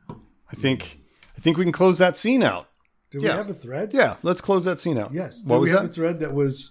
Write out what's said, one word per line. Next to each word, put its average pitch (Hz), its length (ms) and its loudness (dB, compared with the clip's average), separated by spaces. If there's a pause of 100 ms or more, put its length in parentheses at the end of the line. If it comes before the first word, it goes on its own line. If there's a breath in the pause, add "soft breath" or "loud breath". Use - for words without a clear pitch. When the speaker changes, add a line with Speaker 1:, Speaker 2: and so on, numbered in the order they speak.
Speaker 1:
I - 460 -20
think, - 460 -4 (360 soft breath)
I - 40 -18
think 160 160 2
we 185 80 0
can 170 80 0
close 180 260 4
that 180 180 4
scene 240 280 2
out. 92 240 -2 (420)
Speaker 2:
Do 139 100 -12
Speaker 1:
Yeah. 190 120 0
Speaker 2:
we - 60 -2
have 202 120 -6
a 190 40 -10
thread? 143 380 -10
Speaker 1:
Yeah, 170 300 2
let's 175 180 0
close 190 240 2
that 180 160 -2
scene 160 180 -2
out. 107 140 -6
Speaker 2:
Yes. 165 320 -10
Speaker 1:
What 127 120 4
Speaker 2:
Do 127 60 6
Speaker 1:
was - 80 2
Speaker 2:
we 170 40 4
have 196 120 4
Speaker 1:
that? 170 40 -8
Speaker 2:
a - 40 -16
thread 165 260 -2
that 147 120 -6
was 139 380 -2